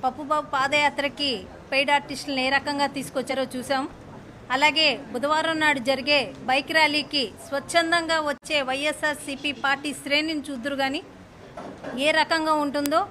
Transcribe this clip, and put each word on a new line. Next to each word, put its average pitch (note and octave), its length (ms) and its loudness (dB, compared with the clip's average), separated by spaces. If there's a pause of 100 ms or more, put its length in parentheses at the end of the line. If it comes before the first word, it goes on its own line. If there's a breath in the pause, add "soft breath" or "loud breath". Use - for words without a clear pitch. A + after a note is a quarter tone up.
పప్పుబాబు C#4 420 0
పాదయాత్రకి C#4 960 0 (280)
పెయిడ్ C4+ 180 2
ఆర్టిస్టులను C#4+ 500 0
ఏ C4 80 2
రకంగా C#4 380 2
తీసుకొచ్చారో C4+ 560 -4
చూసాం. C4 460 -2 (640)
అలాగే C#4+ 460 4
బుధవారం D#4 640 0
నాడు D4+ 180 4
జరిగే C4 600 2
బైక్ C#4 320 0
ర్యాలీకి D4 640 2 (160)
స్వచ్ఛందంగా E4 720 2
వచ్చే D4 420 -2
వైఎస్ఆర్సీపీ C#4+ 920 -2
పార్టీ C#4 400 -2
శ్రేణిని D4+ 580 0
చూద్దురు C#4 260 -4
కానీ C4+ 260 0 (960)
ఏ C#4+ 120 4
రకంగా D#4 420 2
ఉంటుందో. D4 580 2